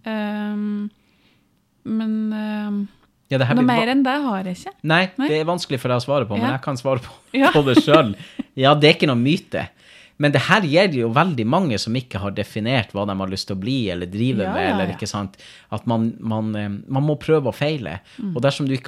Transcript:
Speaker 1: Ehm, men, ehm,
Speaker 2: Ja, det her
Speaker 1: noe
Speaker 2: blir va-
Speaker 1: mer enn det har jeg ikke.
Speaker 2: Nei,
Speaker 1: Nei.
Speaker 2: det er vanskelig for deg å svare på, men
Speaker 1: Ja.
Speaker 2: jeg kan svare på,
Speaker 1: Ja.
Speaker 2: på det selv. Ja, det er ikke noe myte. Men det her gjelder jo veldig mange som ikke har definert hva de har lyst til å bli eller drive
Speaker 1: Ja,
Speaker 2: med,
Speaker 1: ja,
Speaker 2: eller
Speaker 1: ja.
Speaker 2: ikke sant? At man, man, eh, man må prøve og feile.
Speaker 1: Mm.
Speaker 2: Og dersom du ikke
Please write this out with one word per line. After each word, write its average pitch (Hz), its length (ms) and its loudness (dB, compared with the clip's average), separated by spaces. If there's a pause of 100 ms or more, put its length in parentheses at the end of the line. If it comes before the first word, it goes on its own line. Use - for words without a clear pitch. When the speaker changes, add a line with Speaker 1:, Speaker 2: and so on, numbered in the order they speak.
Speaker 1:
Ehm, 208 840 -4 (960)
men, 220 480 -2
ehm, 208 540 -4 (440)
Speaker 2:
Ja, 135 60 0
det 127 100 2
her 170 80 2
Speaker 1:
noe 247 80 4
Speaker 2:
blir 247 40 4
va- 226 180 4
Speaker 1:
mer - 40 0
enn 269 140 4
det 262 200 0
har 202 200 -2
jeg 185 140 -6
ikke. - 140 -14 (120)
Speaker 2:
Nei, 170 340 2
Speaker 1:
Nei. 269 100 0
Speaker 2:
det 156 140 0
er 156 40 -2
vanskelig 165 340 -2
for 127 100 -4
deg 123 80 2
å 120 80 -2
svare 139 220 2
på, 101 100 -2
men 110 40 0
Speaker 1:
Ja. 117 100 0
Speaker 2:
jeg 131 100 -4
kan 143 140 -4
svare 131 240 -2
på, - 120 -12 (220)
Speaker 1:
Ja. 277 180 4
Speaker 2:
på 151 140 4
det - 180 6
selv. 147 320 4 (400)
Ja, 135 200 6
det 147 140 4
er - 100 6
ikke 170 80 2
noe 131 160 2
myte. 139 460 -2 (520)
Men 147 120 6
det 131 80 2
her 202 200 4
gjelder 170 380 2
jo 113 140 0
veldig 139 320 2
mange 135 340 2
som 113 160 -4
ikke 123 240 -6
har 98 120 -4
definert 107 600 -4
hva 101 160 -4
de 98 80 -4
har 95 120 -4
lyst 95 200 -8
til 104 80 -6
å 95 40 -6
bli 117 300 -2
eller 90 160 -6
drive 110 380 -2
Speaker 1:
Ja, - 100 -4
Speaker 2:
med, 92 160 -2
Speaker 1:
ja, - 60 0
Speaker 2:
eller - 120 -2
Speaker 1:
ja. - 100 -6
Speaker 2:
ikke 104 100 -8
sant? 98 300 -8 (340)
At 107 160 -6
man, 113 320 0
man, 110 360 -4
eh, 104 120 -6 (200)
man 135 160 0
må 151 140 0
prøve 151 300 0
og 107 80 -2
feile. 127 460 -6 (200)
Speaker 1:
Mm. 190 140 -6
Speaker 2:
Og 127 60 -4
dersom 139 260 0
du 131 80 -2
ikke 127 120 -8